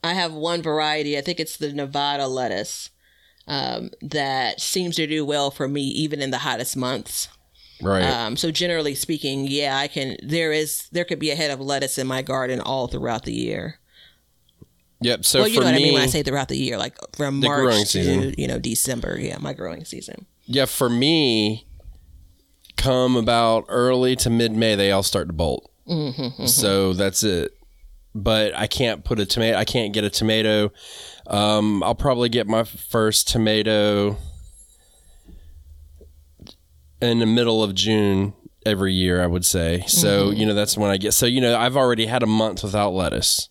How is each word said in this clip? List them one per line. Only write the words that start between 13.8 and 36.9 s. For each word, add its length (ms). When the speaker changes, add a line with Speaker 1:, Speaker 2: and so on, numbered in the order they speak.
Speaker 2:
Yep. 240
So 160
Speaker 1:
Well, 80
you 60
Speaker 2:
for 80
Speaker 1:
know 40
what 100
Speaker 2:
me, 60
Speaker 1:
I 20
mean 100
when 80
I 40
say 160
throughout 260
the 100
year, 180
like 200
from 240
Speaker 2:
the 80
Speaker 1:
March 140
Speaker 2:
growing 220
Speaker 1:
to, 20
Speaker 2:
season. 500
Speaker 1:
you 120
know, 100
December. 600
Yeah, 200
my 140
growing 320
season. 420
Speaker 2:
Yeah, 220
for 240
me, 760
come 400
about 520
early 480
to 140
mid-May, 440
they 160
all 120
start 260
to 40
bolt. 380
Speaker 1:
Mm-hmm, 340
mm-hmm. 240
Speaker 2:
So 460
that's 300
it, 340
but 340
I 100
can't 380
put 160
a 60
tomato, 320
I 60
can't 280
get 120
a 60
tomato. 600
Um, 560
I'll 120
probably 340
get 180
my 180
first 640
tomato 880